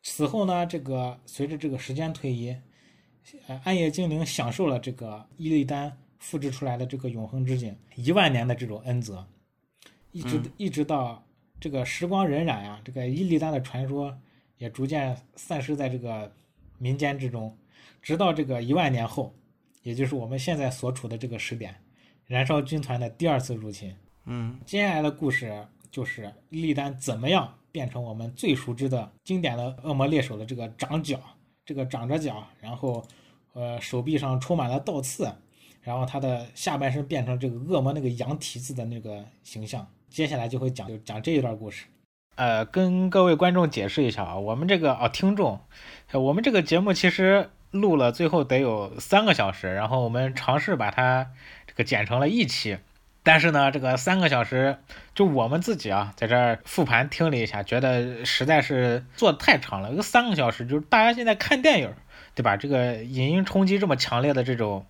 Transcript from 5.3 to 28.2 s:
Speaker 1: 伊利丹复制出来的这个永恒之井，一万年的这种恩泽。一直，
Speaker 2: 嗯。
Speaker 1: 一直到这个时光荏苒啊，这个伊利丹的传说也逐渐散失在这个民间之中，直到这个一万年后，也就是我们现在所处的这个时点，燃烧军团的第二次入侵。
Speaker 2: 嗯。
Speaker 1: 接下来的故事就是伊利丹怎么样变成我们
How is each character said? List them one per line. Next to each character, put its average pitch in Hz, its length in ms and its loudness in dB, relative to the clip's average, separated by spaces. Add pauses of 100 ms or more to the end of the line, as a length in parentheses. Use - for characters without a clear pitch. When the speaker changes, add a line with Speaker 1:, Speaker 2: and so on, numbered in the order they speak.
Speaker 1:
伊 160 120 -6
利 151 140 4
丹 143 340 -6 (220)
复 - 180 -10
制 139 140 -4
出 131 140 -6
来 120 120 -2
的 127 80 -4
这 131 120 -8
个 127 120 -6
永 113 180 -8
恒 131 180 -2
之 127 120 0
井， 110 180 -6 (200)
一 127 160 0
万 175 200 4
年 120 160 0
的 123 60 0
这 120 140 -6
种 107 180 -10
恩 123 160 -2
泽。 98 240 -10 (880)
一 170 100 -12
直， 131 160 -2
Speaker 2:
嗯。 120 200 -4
Speaker 1:
一 196 120 -2
直 147 140 -2
到 131 400 -4 (360)
这 160 100 -8
个 131 160 -2
时 - 200 -6
光 190 220 2
荏 147 160 2
苒 110 240 -2
啊， 104 160 -14
这 131 80 -14
个 127 160 -6
伊 147 160 0
利 165 160 4
丹 156 120 -2
的 139 100 -2
传 131 260 -6
说 139 280 -6 (420)
也 120 120 -10
逐 131 160 -6
渐 135 320 -2 (180)
散 151 260 -6
失 143 140 -2
在 139 140 -2
这 127 80 -4
个 110 340 -8 (460)
民 127 200 -2
间 143 200 0
之 131 120 -4
中， 110 280 -8 (440)
直 156 160 -2
到 190 160 4
这 151 100 0
个 131 180 -2
一 120 120 0
万 156 180 4
年 117 160 0
后， - 260 -6 (480)
也 120 140 -8
就 135 100 0
是 131 80 -2
我 123 120 -4
们 131 120 -6
现 151 200 -2
在 139 120 0
所 127 220 -6
处 127 160 -8
的 113 100 -8
这 123 100 -8
个 117 120 -8
时 - 160 -6
点， 104 180 -12 (540)
燃 127 180 0
烧 147 160 2
军 143 200 -4
团 120 180 -4
的 120 100 -4
第 170 180 -2
二 143 120 4
次 127 160 -4
入 107 160 -10
侵。 95 240 -14 (300)
Speaker 2:
嗯。 120 400 -6
Speaker 1:
接 202 200 0
下 190 80 0
来 156 80 0
的 151 80 2
故 147 220 -2
事 107 340 -6 (240)
就 127 140 -6
是 107 300 -10 (160)
伊 160 120 -6
利 156 120 0
丹 139 240 -4
怎 123 200 -6
么 123 120 -2
样 170 260 0 (160)
变 127 180 -6
成 123 140 -8
我 113 100 -10
们 113 220 -10